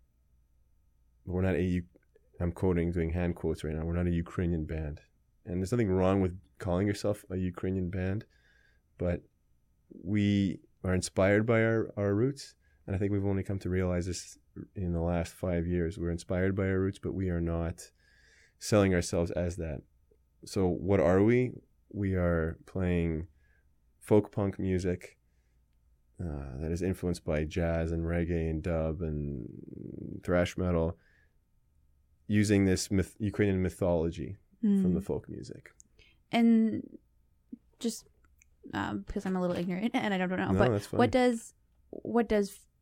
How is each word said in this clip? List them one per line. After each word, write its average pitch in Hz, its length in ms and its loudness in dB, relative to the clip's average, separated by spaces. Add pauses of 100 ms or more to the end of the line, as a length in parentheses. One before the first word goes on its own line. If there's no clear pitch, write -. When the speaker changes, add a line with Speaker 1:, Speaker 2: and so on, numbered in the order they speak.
(1300)
Speaker 1:
But 90 80 -8
we're 92 80 2
not 92 140 2
a 78 60 2
U-, 90 220 0 (580)
I'm 87 100 0
quoting, 85 400 2
doing 82 200 0
hand 87 240 0
quotes - 280 -4
right 78 120 -4
now. 78 100 -4
We're 85 100 -2
not 87 120 0
a 87 40 2
Ukrainian 85 540 0
band. 78 340 -6 (460)
And 87 160 -4
there's 92 100 -4
nothing 120 200 0
wrong 95 300 4
with 92 160 0 (220)
calling 92 280 0
yourself 101 420 -2
a 92 80 -6
Ukrainian 92 520 -2
band, 95 360 -4 (720)
but 87 240 -2 (840)
we 101 560 2 (240)
are 92 100 2
inspired 95 520 4
by 113 180 4
our, 113 340 0
our 101 160 2
roots. 131 400 -2 (320)
And 98 100 -4
I 92 40 0
think 101 120 0
we've 98 140 0
only 98 180 0
come 95 160 -6
to 92 100 -6
realize 90 360 0
this - 320 -10 (380)
in 90 180 -4
the 82 80 0
last 85 320 0
five 87 340 -2
years. 87 300 -2
We're 85 140 -2
inspired 92 440 -2
by 98 80 0
our 95 160 0
roots, 95 200 -2
but - 140 -6
we 92 160 -2
are 85 120 0
not 85 500 -4 (680)
selling 98 360 4
ourselves 87 380 0
as 87 260 -2
that. 80 240 -8 (640)
So 95 220 0
what 90 320 2
are 90 240 6
we? 123 300 4 (400)
We 98 220 0
are 85 500 2
playing 87 640 0 (720)
folk 107 320 2
punk 98 280 -2
music, 92 580 -2 (1040)
uh, 69 400 -8
that 80 100 -2
is 87 100 -4
influenced 90 420 -2
by 78 220 0
jazz 82 460 -2
and 82 140 -2
reggae 85 440 0
and 78 120 -2
dub 80 400 -2
and 73 460 -4 (760)
thrash 90 340 2
metal, 85 400 2 (1300)
using 104 380 4
this 95 260 2
myth-, 92 280 0
Ukrainian 101 420 0
mythology 87 760 -2 (240)
from 196 320 2
the 165 60 0
Speaker 2:
Mm. 196 60 -8
Speaker 1:
folk - 240 -6
music. - 400 -14 (600)
Speaker 2:
And 226 520 4 (960)
just, - 260 -6 (680)
um, 98 340 -4
because - 180 -6
I'm 185 120 -2
a 180 40 -2
little 175 140 -2
ignorant 185 380 -4
and 214 200 0
I 185 40 0
don't 180 120 0
know, 185 220 -2
Speaker 1:
No, 92 80 2
Speaker 2:
but 123 120 6
Speaker 1:
that's 104 160 -2
fine. - 100 -6
Speaker 2:
what 247 140 4
does, 247 420 2 (380)
what 226 360 -2
does 208 320 0 (220)